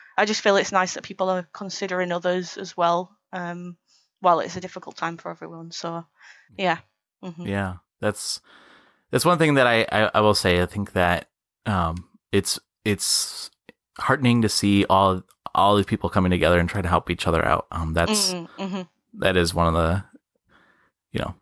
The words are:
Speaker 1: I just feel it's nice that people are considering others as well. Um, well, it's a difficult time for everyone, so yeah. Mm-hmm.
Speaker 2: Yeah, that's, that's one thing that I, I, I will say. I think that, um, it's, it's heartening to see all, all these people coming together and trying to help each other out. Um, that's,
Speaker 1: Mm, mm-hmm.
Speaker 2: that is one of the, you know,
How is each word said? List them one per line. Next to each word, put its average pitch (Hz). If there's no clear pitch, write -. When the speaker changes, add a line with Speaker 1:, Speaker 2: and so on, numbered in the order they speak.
Speaker 1:
I 208
just 214
feel 196
it's 196
nice 185
that -
people 185
are 180
considering 185
others 180
as 190
well. 175
Um, 175
well, 175
it's 175
a -
difficult -
time 170
for 170
everyone, 165
so 170
yeah. 175
Mm-hmm. 170
Speaker 2:
Yeah, 98
that's, -
that's 127
one 175
thing 151
that 135
I, 113
I, 107
I 110
will 107
say. 87
I 90
think 101
that, 87
um, 90
it's, -
it's -
heartening 123
to 107
see 101
all, 95
all 101
these 98
people -
coming 92
together 87
and 87
trying 98
to 87
help 85
each 87
other 82
out. -
Um, 80
that's, 208
Speaker 1:
Mm, 170
mm-hmm. 190
Speaker 2:
that 92
is 87
one 85
of 82
the, 85
you -
know, -